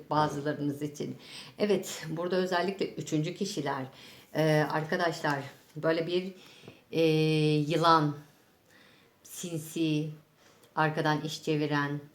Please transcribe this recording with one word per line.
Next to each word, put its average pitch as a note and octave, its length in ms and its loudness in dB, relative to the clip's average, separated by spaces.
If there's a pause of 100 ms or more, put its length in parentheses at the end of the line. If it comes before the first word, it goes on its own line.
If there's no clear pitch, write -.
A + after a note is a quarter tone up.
bazılarınız D3 720 0
için. D3 360 -8 (420)
Evet, G3+ 500 -2
burada F3 260 -4
özellikle F3+ 580 -2
üçüncü D#3 420 -4
kişiler, C#3 480 -4 (520)
e, D3+ 360 4
arkadaşlar D#3+ 680 -2 (360)
böyle D#3+ 320 0
bir, F3+ 260 -2 (580)
e, D#3+ 100 0 (680)
yılan, D#3 500 6 (1040)
sinsi, D#3 880 -2 (680)
arkadan D#3 460 2
iş D#3 220 -8
çeviren, D3 580 0 (140)